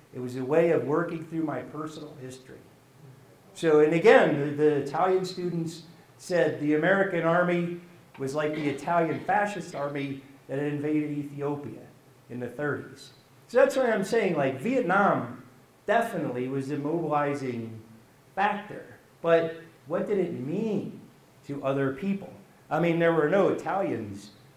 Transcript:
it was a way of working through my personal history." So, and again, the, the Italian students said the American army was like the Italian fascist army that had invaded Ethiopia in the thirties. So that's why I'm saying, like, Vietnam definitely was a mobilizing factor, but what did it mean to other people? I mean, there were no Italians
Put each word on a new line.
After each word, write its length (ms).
it 60
was 160
a 80
way 280
of 140
working 400
through 180
my 160
personal 600
history." 360
So, 260
and 140
again, 460
the, 160
the 220
Italian 480
students 580
said 420
the 140
American 500
army 560
was 180
like 200
the 120
Italian 540
fascist 540
army 460
that 120
had 140
invaded 440
Ethiopia 640
in 100
the 100
thirties. 600
So 120
that's 160
why 160
I'm 120
saying, 320
like, 240
Vietnam 840
definitely 640
was 240
a 60
mobilizing 1040
factor, 640
but 400
what 220
did 100
it 160
mean 640
to 160
other 300
people? 400
I 100
mean, 180
there 160
were 160
no 200
Italians 840